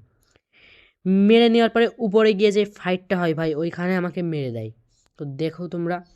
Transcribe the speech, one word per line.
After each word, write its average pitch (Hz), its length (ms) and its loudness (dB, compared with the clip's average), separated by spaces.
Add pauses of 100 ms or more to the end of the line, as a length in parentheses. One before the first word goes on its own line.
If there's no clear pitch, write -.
(1040)
মেরে 208 440 4
নেওয়ার 226 200 4
পরে 233 280 0
উপরে 220 360 2
গিয়ে 202 180 2
যে 202 140 2
ফাইটটা 185 520 -4
হয় 170 160 0
ভাই, 160 220 -2
ওইখানে 175 400 -4
আমাকে 180 260 -4
মেরে 151 300 -4
দেয়। 110 200 -8 (460)
তো 151 80 -12
দেখো 156 420 -8
তোমরা 175 360 -6 (120)